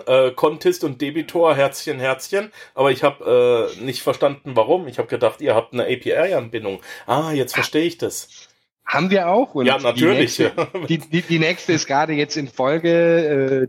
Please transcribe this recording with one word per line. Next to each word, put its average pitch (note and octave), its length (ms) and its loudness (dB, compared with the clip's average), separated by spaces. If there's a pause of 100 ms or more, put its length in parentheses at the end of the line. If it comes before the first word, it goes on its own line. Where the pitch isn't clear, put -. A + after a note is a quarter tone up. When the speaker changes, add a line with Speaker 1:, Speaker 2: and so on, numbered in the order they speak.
Speaker 1:
äh, C3 240 4
Contist D#3+ 520 0
und C#3 160 -6
Debitor, D#3 560 2
Herzchen, C#3 440 -2
Herzchen, C3 520 -4 (220)
aber C3+ 180 0
ich B2 100 -2
hab, C#3+ 200 0
äh, B2 460 2 (140)
nicht B2 200 -8
verstanden, C#3 560 -2
warum. D3+ 300 2
Ich B2 120 -8
hab A2+ 80 -4
gedacht, A#2 320 -2
ihr C3 160 0
habt - 160 0
eine A#2+ 120 -4
A-P-I-Anbindung. A#2+ 1000 -2 (240)
Ah, D3+ 260 -2
jetzt C3+ 220 -2
verstehe - 320 -2
ich E3+ 120 -6
das. - 520 -10 (360)
Speaker 2:
Haben F#3 260 0
wir F3+ 180 2
auch. A3+ 260 0
Und B2+ 100 0
Speaker 1:
Ja, C3 140 4
natürlich. C3 560 2
Speaker 2:
die - 80 0
nächste, - 280 0
Speaker 1:
<laughs> E3+ 180 -8
Speaker 2:
die, E3 80 2
die, D#3+ 240 -2
die E3 180 -2
nächste F3 320 0
ist D#3 160 0
gerade D3+ 240 0
jetzt D3 240 -2
in C#3+ 140 -6
Folge. D#3 1120 2
Äh, B2 60 0